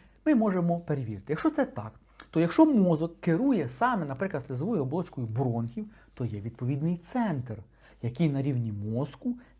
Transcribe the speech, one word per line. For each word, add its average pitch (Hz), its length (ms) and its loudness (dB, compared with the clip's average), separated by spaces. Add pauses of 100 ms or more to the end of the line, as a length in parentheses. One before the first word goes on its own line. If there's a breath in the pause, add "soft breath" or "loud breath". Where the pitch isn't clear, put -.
(260 soft breath)
Ми 302 80 6
можемо 185 460 2
перевірити. 123 480 -4
Якщо 165 220 0
це 294 140 0
так, 107 360 -8 (300 loud breath)
то 165 100 2
якщо 170 260 6
мозок 175 540 2
керує 180 480 2
саме, 226 360 0
наприклад, 147 420 -4
слизовою 151 360 -2
оболочкою 131 440 -4
бронхів, 117 600 -2 (280 loud breath)
то 127 100 -6
є 104 160 -6
відповідний 135 560 -4
центр, 160 600 -4 (460 soft breath)
який 135 280 0
на 135 120 0
рівні 120 300 -2
мозку 117 640 -4 (240 loud breath)